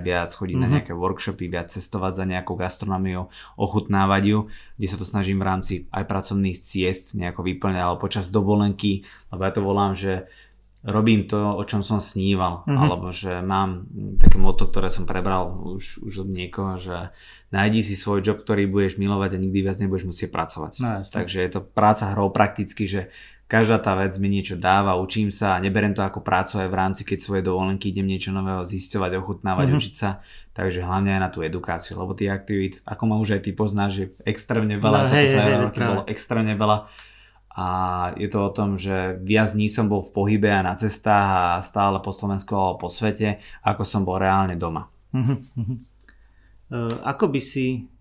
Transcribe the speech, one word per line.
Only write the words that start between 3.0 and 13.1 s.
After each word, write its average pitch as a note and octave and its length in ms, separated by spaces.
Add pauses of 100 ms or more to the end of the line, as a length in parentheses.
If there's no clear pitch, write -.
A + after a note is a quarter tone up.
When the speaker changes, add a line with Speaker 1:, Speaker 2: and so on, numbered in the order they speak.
Speaker 1:
ochutnávať G2 720
ju, G#2 140 (360)
kde G#2 120
sa F#2 100
to F#2+ 100
snažím G2 320
v F#2+ 80
rámci F#2+ 260 (160)
aj G2 160
pracovných G2 520
ciest - 580
nejako F2 280
vyplňať, F#2 380
alebo F2 200
počas F#2+ 260
dovolenky, G2+ 760 (240)
lebo F#2 160
ja F#2+ 80
to G#2+ 100
volám, G2 320
že F#2+ 340 (540)
robím G#2+ 480
to, G#2+ 80
o G#2 240
čom G#2 240
som G#2 160
sníval, F#2 640
Speaker 2:
Mhm. C#3+ 140
Speaker 1:
alebo F2+ 340